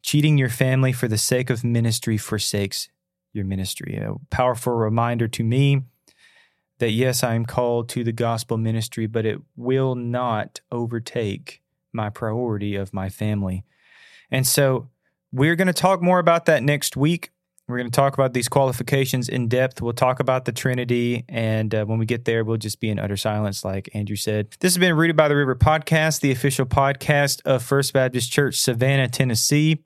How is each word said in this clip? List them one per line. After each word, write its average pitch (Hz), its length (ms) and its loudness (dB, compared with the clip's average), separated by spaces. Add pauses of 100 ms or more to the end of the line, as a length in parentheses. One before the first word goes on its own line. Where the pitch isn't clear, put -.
Cheating 147 340 4
your 131 120 2
family 131 420 0
for 127 160 -2
the 107 100 -2
sake 127 320 -2
of 120 140 -2
ministry 117 540 -2
forsakes 101 720 -4 (440)
your 104 120 -6
ministry." 95 500 -6
A - 200 -6 (140)
powerful 123 440 0
reminder 117 540 0
to - 160 -4
me 131 400 2 (960)
that, 117 120 0
yes, 123 320 0
I 117 120 0
am 117 100 -2
called 120 440 -2
to 123 140 -4
the 117 80 -2
gospel 113 460 -2
ministry, 113 480 -2
but 110 200 -2
it 107 140 -2 (160)
will 131 400 0
not 120 680 -4 (100)
overtake 117 920 -6 (320)
my 107 160 -4
priority 107 680 -4
of 98 180 -6
my 95 160 -4
family. 98 540 -4 (680)
And 131 160 0
so 131 440 2 (420)
we're 147 240 2
gonna 185 180 2
talk 185 280 2
more 180 180 4
about 170 260 4
that 147 180 4
next 143 340 0
week. 156 340 0 (360)
We're 123 100 -4
gonna 123 120 -4
talk 139 260 4
about 131 180 2
these 120 160 0
qualifications 131 800 0
in 123 180 -2
depth. 127 340 0
We'll 117 120 -2
talk 127 260 2
about 131 240 0
the 123 80 -2
Trinity. 120 800 0
And, 110 440 -2
uh, 107 120 0
when 110 140 -2
we 113 60 0
get 120 200 -4
there, 113 180 0
we'll 113 140 -2
just 110 240 -6
be 113 80 -2
in 104 100 -2
utter 101 160 -4
silence, 107 480 -2
like 95 300 -6
Andrew 104 240 -6
said. 107 320 -4 (100)
This 185 140 2
has 175 60 -2
been 180 160 4
Rooted 165 200 2
by 151 140 4
the 147 80 4
River 131 180 2
podcast, 156 640 2
the 139 120 2
official 135 340 0
podcast 139 800 2
of 127 180 2
First 139 300 0
Baptist 127 360 2
Church, 139 300 2
Savannah, 131 480 2
Tennessee. 147 800 2